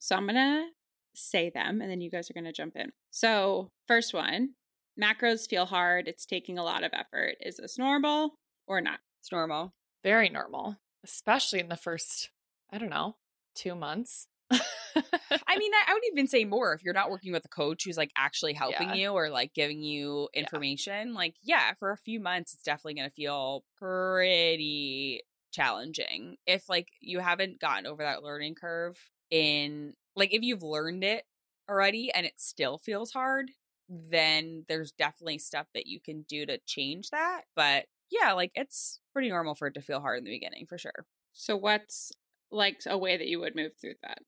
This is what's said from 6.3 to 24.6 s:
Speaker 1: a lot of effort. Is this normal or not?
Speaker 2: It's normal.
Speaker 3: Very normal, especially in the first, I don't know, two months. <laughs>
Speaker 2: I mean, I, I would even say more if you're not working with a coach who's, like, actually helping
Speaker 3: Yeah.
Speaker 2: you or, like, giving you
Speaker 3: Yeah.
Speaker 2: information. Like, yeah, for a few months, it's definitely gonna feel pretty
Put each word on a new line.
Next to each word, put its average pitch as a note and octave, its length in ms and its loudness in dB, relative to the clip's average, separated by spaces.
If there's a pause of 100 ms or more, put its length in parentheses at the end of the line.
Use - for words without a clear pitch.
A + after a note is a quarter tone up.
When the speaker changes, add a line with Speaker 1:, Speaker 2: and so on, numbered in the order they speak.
Speaker 1:
a E3+ 60 -2
lot E3+ 180 0
of E3 120 0
effort. - 460 -2
Is - 180 -8
this - 200 -12
normal D4 560 2 (320)
or F#3+ 140 0
not? - 200 0 (200)
Speaker 2:
It's - 100 -16
normal. E3 420 -2 (300)
Speaker 3:
Very G#3 280 6
normal, - 460 -6 (280)
especially G#3+ 560 2
in E3+ 80 -2
the E3+ 80 -4
first, - 540 -4 (420)
I G3+ 60 -6
don't A3+ 120 -6
know, D#3 260 -2 (380)
two F3+ 200 -6
months. E3+ 520 -4 (240)
<laughs> - 0 - (1000)
Speaker 2:
I F#4 80 6
mean, G#4 180 2
I, G#4 140 8
I G4+ 60 6
would A4 80 2 (100)
even C#4 140 4
say A#3 180 6
more G#3 280 2
if D#3+ 100 -4
you're F3+ 120 0
not G3 160 2
working F#3+ 220 -6
with E3 120 0
a - 40 -18
coach D3+ 360 -2
who's, F3 120 -6
like, D3+ 200 0
actually D3 380 0
helping C3+ 260 -2
Speaker 3:
Yeah. F3+ 140 -2
Speaker 2:
you G3 160 2
or, E3 200 2
like, C3 240 -2
giving D3+ 280 0
you C#3+ 520 -2
Speaker 3:
Yeah. D3 60 0
Speaker 2:
information. G3 720 -4
Like, E3+ 280 -2
yeah, F#3+ 320 2
for G3 180 -4
a G#3+ 40 -6
few A3 240 -6
months, F3+ 340 -4
it's - 80 -20
definitely D3+ 320 -4
gonna C#3 160 -6
feel C#3 540 -4 (120)
pretty E3 1500 2 (300)